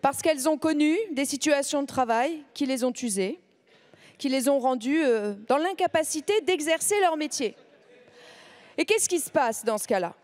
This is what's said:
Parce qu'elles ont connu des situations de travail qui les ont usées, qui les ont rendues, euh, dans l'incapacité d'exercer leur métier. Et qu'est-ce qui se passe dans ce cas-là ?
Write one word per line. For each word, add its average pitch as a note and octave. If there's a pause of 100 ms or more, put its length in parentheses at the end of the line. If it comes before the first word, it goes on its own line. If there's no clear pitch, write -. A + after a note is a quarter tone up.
Parce C#4
qu'elles D4+
ont D#4
connu D#4 (140)
des C#4
situations C#4+
de C#4+
travail C4 (100)
qui C#4+
les B3+
ont B3
usées, G#3 (760)
qui C#4
les C4
ont C#4
rendues, B3+
euh, G#3+ (140)
dans C4+
l'incapacité E4+
d'exercer D#4+
leur E4
métier. D4 (1200)
Et E4
qu'est-ce -
qui F4
se -
passe A#3+
dans G#3+
ce -
cas-là ? F#3 (100)